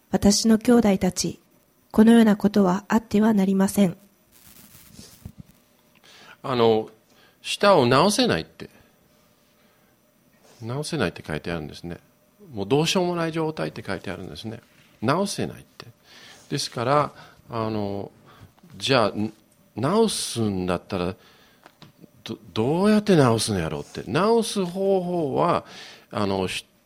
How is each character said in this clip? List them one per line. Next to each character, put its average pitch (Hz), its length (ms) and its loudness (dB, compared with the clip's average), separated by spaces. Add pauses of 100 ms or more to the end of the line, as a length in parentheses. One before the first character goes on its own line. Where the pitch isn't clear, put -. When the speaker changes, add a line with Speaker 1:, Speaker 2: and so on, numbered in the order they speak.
(100)
Speaker 1:
私 202 360 2
の 220 120 4
兄 240 140 2
弟 220 260 4
た 180 140 0
ち、 - 280 -6 (500)
こ 214 140 6
の 226 80 8
よ 233 80 8
う 226 40 6
な 208 120 4
こ 202 140 0
と 202 140 2
は 185 240 0
あ 214 80 0
っ 226 40 4
て 208 200 -2
は 220 140 2
な 190 100 2
り 196 100 0
ま 190 140 2
せ 202 180 2
ん。 165 100 -4 (2500)
Speaker 2:
あ 131 140 -4
の、 113 320 2 (540)
舌 - 340 2
を 127 120 4
治 156 280 4
せ 254 100 0
な 113 120 0
い 78 40 -6
っ - 20 -12
て、 - 260 -20 (1900)
治 120 220 -8
せ 170 120 -8
な 120 100 0
い - 40 -2
っ - 20 -20
て - 140 -20
書 80 80 -6
い 76 60 -6
て 90 100 -10
あ 87 40 -4
る 80 80 -8
ん 76 40 -10
で 82 80 -16
す - 100 -18
ね。 85 140 -12 (540)
も 101 120 -8
う - 20 -8
ど 135 160 0
う 165 40 0
し - 80 -4
よ 190 80 0
う 175 40 -2
も 175 100 -4
な 165 100 -4
い 165 60 -8
状 160 200 -4
態 160 160 -8
っ - 40 -12
て 120 140 -14
書 98 80 -6
い 85 60 -8
て - 100 -12
あ 87 60 -10
る 95 80 -16
ん 82 40 -16
で 76 80 -16
す 82 80 -18
ね。 110 160 -12 (420)
治 151 240 0
せ 127 200 -6
な - 120 -12
い - 40 -20
っ - 20 -20
て。 - 220 -20 (640)
で 147 100 -6
す - 120 -8
か 120 140 -8
ら、 139 280 0 (360)
あ 113 220 -6
の、 101 400 -6 (680)
じ 107 180 -2
ゃ 120 120 4
あ、 - 20 0
ん-、 107 240 -4 (480)
治 196 340 0
す - 260 -6
ん 98 260 -2
だ 90 100 0
っ - 40 -6
た - 180 -8
ら、 90 160 -2 (1080)
ど-、 113 140 -12 (140)
ど 143 320 -2
う 208 60 4
や 214 80 4
っ 202 40 0
て 202 140 4
治 127 240 6
す 110 120 -4
の 95 80 0
や 80 80 -4
ろ 78 100 -6
う - 40 -6
っ - 20 -12
て。 - 180 -12
治 190 420 0
す 202 200 -4
方 190 380 -2
法 170 320 -4
は、 143 300 0 (460)
あ 104 160 -2
の、 98 200 -2
一 - 200 -10 (200)